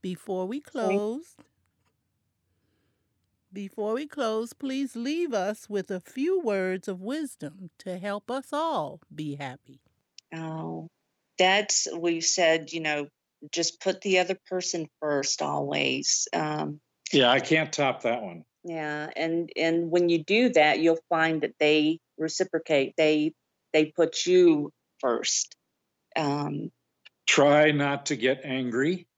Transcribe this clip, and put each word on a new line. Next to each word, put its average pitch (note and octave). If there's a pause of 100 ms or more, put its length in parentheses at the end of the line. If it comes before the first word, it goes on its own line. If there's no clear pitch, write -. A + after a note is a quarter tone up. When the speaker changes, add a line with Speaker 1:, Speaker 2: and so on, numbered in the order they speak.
Speaker 1:
Before F#3
we B3+
Speaker 2:
Thank -
Speaker 1:
close, A3 (2250)
before G#3
we C#4+
close, A#3
please C4+
leave C#4+
us G3+
with G3+
a F#3
few F4
words F#3+
of F#3
wisdom F#3+
to F#3
help G3+
us C4
all C#4+ (120)
be D3
happy. C3+ (520)
Speaker 2:
Oh, D#3+ (500)
that's, G3 (100)
we've E3
said, D#3+
you E3
know, D3 (420)
just -
put F#3+
the F#3
other F#3 (120)
person F3 (140)
first D3
always. C#3+
Um, D3+ (320)
Speaker 3:
Yeah, B2
I C3
can't D#3
top C3+
that A#2+
one. E2+ (180)
Speaker 2:
yeah, D3+
and, E3
and E3
when F3
you E3
do A3+
that, D3
you'll E3
find D#3+
that C#3+
they D3+ (200)
reciprocate. D#3
They, D#3 (400)
they D#3
put D#3+
you F3 (300)
first. - (580)
Um, D3 (560)
Speaker 3:
Try D3+
not C#3+
to C#3
get C3
angry. C3+ (120)